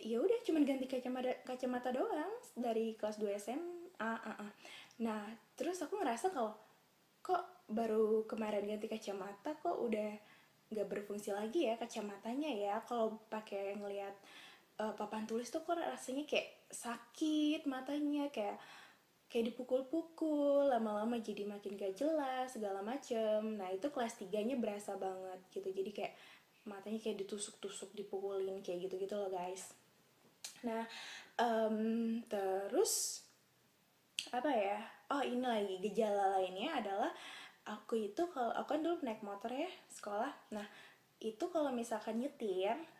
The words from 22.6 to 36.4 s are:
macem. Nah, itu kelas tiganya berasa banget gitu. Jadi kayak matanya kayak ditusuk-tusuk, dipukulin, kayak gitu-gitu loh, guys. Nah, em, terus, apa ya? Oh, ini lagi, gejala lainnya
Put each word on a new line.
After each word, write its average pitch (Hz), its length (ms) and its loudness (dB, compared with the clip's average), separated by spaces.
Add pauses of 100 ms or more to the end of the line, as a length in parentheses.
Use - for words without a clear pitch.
macem. 220 720 2
Nah, 190 160 -2
itu 190 160 -2
kelas 240 320 -2
tiganya 208 400 0
berasa 208 400 -2
banget 185 400 -4 (160)
gitu. 190 160 -4
Jadi 196 240 -2
kayak - 180 -4 (540)
matanya 208 320 -6
kayak 202 240 -2
ditusuk-tusuk, 202 720 -8
dipukulin, 196 640 -2
kayak 185 300 -2
gitu-gitu 190 260 -2
loh, 196 160 0
guys. 185 400 -4 (960)
Nah, 226 160 0 (560)
em, 226 880 4
terus, 196 960 2 (1120)
apa 254 180 2
ya? 208 300 2 (320)
Oh, 277 100 2
ini 247 220 0
lagi, 202 340 0
gejala 202 560 4
lainnya 190 460 0